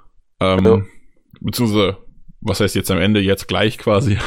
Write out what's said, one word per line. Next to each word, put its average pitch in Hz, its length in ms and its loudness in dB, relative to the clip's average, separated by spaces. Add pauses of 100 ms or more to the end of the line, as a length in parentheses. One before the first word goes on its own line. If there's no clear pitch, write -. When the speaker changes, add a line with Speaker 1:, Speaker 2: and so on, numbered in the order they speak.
(420)
Speaker 1:
Ähm, 95 240 2
Speaker 2:
Ja. 101 160 6 (580)
Speaker 1:
beziehungsweise, 104 580 -2 (440)
was - 180 -4
heißt 98 160 0
jetzt 95 160 -2
am 92 80 0
Ende? 104 220 2
Jetzt 95 260 -2
gleich 98 300 -2
quasi. 101 500 0